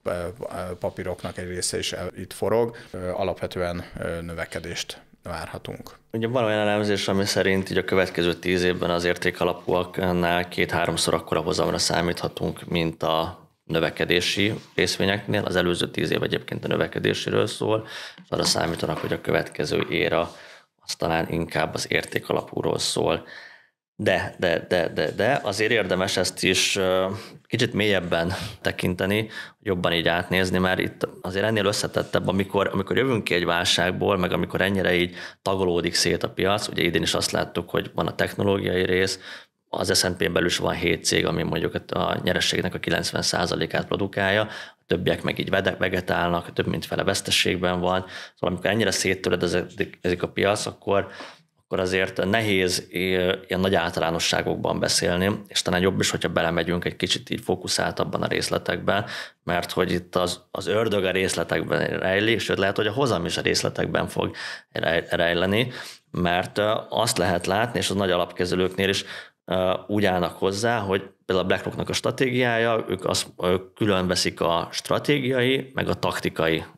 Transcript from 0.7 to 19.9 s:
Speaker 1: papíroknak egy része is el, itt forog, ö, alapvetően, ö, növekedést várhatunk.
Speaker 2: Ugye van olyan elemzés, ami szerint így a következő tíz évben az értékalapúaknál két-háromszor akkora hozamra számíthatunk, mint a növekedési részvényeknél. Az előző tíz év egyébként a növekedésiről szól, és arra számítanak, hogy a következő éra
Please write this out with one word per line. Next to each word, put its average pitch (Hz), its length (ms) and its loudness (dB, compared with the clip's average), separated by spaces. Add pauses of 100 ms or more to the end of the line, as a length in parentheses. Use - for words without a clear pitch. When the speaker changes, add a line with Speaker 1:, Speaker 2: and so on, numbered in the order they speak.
Speaker 1:
papíroknak 90 580 -6
egy 90 100 -8
része 90 300 -4
is - 160 -4
el, 90 140 -6 (100)
itt 95 160 -12
forog, 113 420 2 (160)
ö, 92 180 -6
alapvetően, 90 720 -4 (160)
ö, 85 220 -4
növekedést 85 800 -8 (220)
várhatunk. - 760 -10 (140)
Speaker 2:
Ugye 113 160 -2
van 123 160 2
olyan 107 240 4
elemzés, 104 400 2
ami 98 180 4
szerint 95 440 2
így 92 80 2
a 90 80 2
következő 87 480 2
tíz 90 300 2
évben 90 260 2
az 87 140 2
értékalapúaknál 87 1400 2
két-háromszor 82 680 0
akkora 82 280 0
hozamra 85 360 0
számíthatunk, 85 880 0
mint 82 380 -2
a 82 440 0 (220)
növekedési 87 840 2 (220)
részvényeknél. 98 680 0
Az 90 100 -2
előző 87 340 2
tíz 82 220 -2
év 82 120 0
egyébként - 420 -4
a - 20 -4
növekedésiről 104 800 0
szól, 107 400 -2 (360)
és - 60 -20
arra 82 140 -2
számítanak, 82 540 0
hogy 82 160 -4
a 80 80 -6
következő 80 680 0
éra 85 420 0 (440)